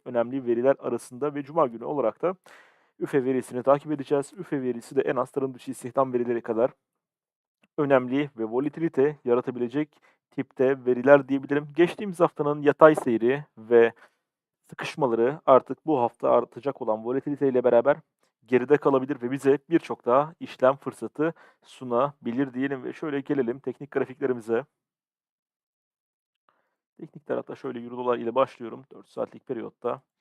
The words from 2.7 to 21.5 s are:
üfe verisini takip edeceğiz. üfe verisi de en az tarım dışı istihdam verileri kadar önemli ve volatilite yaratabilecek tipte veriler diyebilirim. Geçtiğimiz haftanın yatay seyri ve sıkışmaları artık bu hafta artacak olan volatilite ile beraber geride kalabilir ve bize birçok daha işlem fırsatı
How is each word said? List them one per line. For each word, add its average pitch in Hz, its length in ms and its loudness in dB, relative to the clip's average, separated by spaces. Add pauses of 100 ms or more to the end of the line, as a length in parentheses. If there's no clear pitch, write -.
üfe 143 260 -2
verisini 123 380 -4
takip 143 300 0
edeceğiz. 139 440 -4
üfe 160 260 -6
verisi 123 340 -6
de 135 40 2
en 139 160 -2
az 127 140 -2
tarım 135 240 -6
dışı 127 160 -14
istihdam 131 420 -4
verileri 120 280 -2
kadar 113 300 -2 (1080)
önemli 139 600 0
ve 113 60 -4
volatilite 147 800 -2
yaratabilecek 123 760 -2 (300)
tipte 131 560 -2
veriler 127 420 6
diyebilirim. 139 480 -4
Geçtiğimiz 175 440 0
haftanın 151 420 0
yatay 151 320 8
seyri 127 500 0 (140)
ve 117 340 6 (760)
sıkışmaları 127 760 -2
artık 135 400 4
bu 151 140 2
hafta 120 300 0
artacak 123 520 -2
olan 110 220 -4
volatilite 135 440 -2
ile 127 160 2
beraber 120 320 4 (500)
geride 127 300 4
kalabilir 135 460 0
ve 120 80 -4
bize 139 280 2 (120)
birçok 156 360 -2
daha 143 340 2
işlem 131 360 0
fırsatı 147 580 -6 (280)